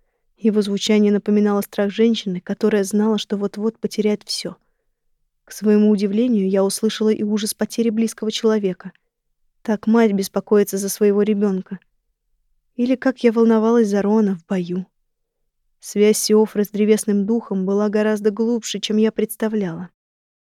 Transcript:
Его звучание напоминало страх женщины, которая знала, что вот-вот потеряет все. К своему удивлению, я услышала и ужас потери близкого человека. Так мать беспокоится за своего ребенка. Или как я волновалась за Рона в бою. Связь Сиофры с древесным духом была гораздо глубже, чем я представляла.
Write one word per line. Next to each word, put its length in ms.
Его 240
звучание 500
напоминало 480
страх 300
женщины, 500
которая 440
знала, 340
что 180
вот-вот 420
потеряет 440
все. 340
К 80
своему 380
удивлению, 580
я 160
услышала 460
и 120
ужас 300
потери 380
близкого 420
человека. 600
Так 260
мать 260
беспокоится 640
за 100
своего 320
ребенка. 600
Или 200
как 260
я 80
волновалась 580
за 120
Рона 360
в 100
бою. 400
Связь 360
Сиофры 480
с 60
древесным 560
духом 400
была 240
гораздо 400
глубже, 500
чем 160
я 160
представляла. 800